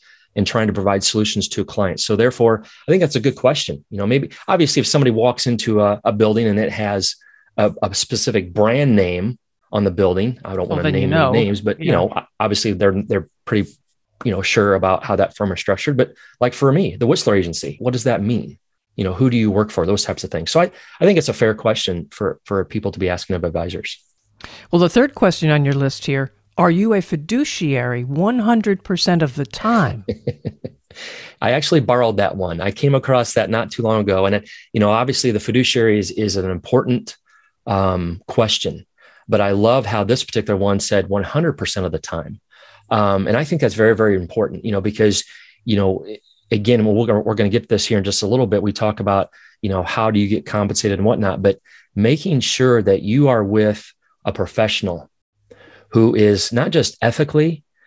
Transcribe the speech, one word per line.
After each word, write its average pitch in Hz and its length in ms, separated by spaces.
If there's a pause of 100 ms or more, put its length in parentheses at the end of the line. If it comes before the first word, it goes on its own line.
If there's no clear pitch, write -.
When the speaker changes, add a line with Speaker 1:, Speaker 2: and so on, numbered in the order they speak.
(360)
Speaker 1:
and 104 100
trying 110 220
to 98 60
provide 98 300
solutions 104 440
to - 160
clients. 92 420
So 110 100
therefore, 113 500
I - 260
think 185 80
that's 151 160
a 120 60
good 127 140
question. 127 540
You 101 100
know, 101 80
maybe, 139 240 (160)
obviously, 165 340
if 113 60
somebody 135 240
walks 117 360
into 110 320
a, 104 240
a 113 80
building 107 360
and 101 120
it 104 120
has 101 440 (400)
a, 104 260
a 95 120
specific 104 580
brand 117 440
name 92 420 (340)
on 104 120
the 98 80
building, 95 520
I 95 120
don't 90 120
Speaker 2:
Well, - 100
Speaker 1:
wanna - 60
Speaker 2:
then - 120
you - 60
Speaker 1:
name - 120
any 160 80
Speaker 2:
know. 131 100
Speaker 1:
names, 104 300
but, 104 180
you 160 80
Speaker 2:
Yeah. 165 60
Speaker 1:
know, 92 220
o-, - 100 (140)
obviously 104 340
they're, 98 300
they're 101 260 (160)
pretty, 104 240 (560)
you 120 60
know, 95 100
sure 101 320
about 92 300
how 104 140
that - 180
firm 101 160
is 87 80
structured. 123 380
But - 160 (260)
like 120 140
for 139 180
me, 139 240
the 120 120
Whistler 131 280
Agency, 82 440
what 123 140
does 120 120
that 113 180
mean? 98 340 (380)
You - 80
know, 92 100
who 127 160
do 120 80
you 107 140
work 104 180
for? 87 160
Those 101 180
types - 200
of - 80
things. 82 180
So 160 120
I, 180 100 (280)
I 160 60
think 190 140
it's 143 100
a 113 40
fair 110 200
question 101 560
for, - 360
for 95 200
people 101 260
to - 80
be 92 100
asking 90 260
of 85 80
advisors. 85 600 (680)
Speaker 2:
Well, 175 80
the 175 100
third 269 240
question 170 380
on 147 120
your 139 120
list 139 320
here, 135 240 (240)
are 180 140
you 202 240
a 196 80
fiduciary 147 1000
one 165 340
hundred 220 460
percent 175 400
of 135 100
the 143 140
time? 170 580 (640)
Speaker 1:
<laughs> - 720
I 110 100
actually 147 280
borrowed 120 380
that 98 200
one. 85 240
I 95 80
came 143 240
across 131 400
that 110 160
not 113 220
too - 100
long 110 200
ago. 95 260
And, 101 80
it, 104 140 (220)
you 110 80
know, 104 120
obviously 127 400
the 104 80
fiduciary 113 580
is, 98 140
is 104 240
an 95 160
important, 120 640 (480)
um, 92 600
question, - 580 (420)
but 110 140
I 101 100
love 110 360
how 104 160
this 107 200
particular 107 320
one 98 240
said 95 300
"one 98 140
hundred 151 300
percent 95 340
of 80 40
the 80 60
time." 82 420 (520)
Um, 98 360
and 107 80
I 135 80
think 156 160
that's 117 140
very, 110 220
very 104 200
important, 92 480
you 113 80
know, 98 100
because, 104 420 (420)
you 110 120
know, 95 280 (460)
again, 110 340
we're 107 220
gonna, 107 140
we're 110 120
gonna 104 160
get 110 180
this 104 160
here 110 140
in 98 60
just 98 180
a 104 60
little 123 180
bit. 101 160
We 101 120
talk 107 260
about, 98 320 (320)
you 101 60
know, 92 120
how 110 300
do 107 80
you 101 80
get 98 180
compensated 101 540
and 98 60
whatnot, 104 360
but 98 180 (360)
making 135 460
sure 123 420
that 98 180
you 131 280
are 117 140
with 107 480 (340)
a - 60
professional 98 800 (800)
who 113 260
is 104 360
not 123 200
just 156 300
ethically, 151 600 (240)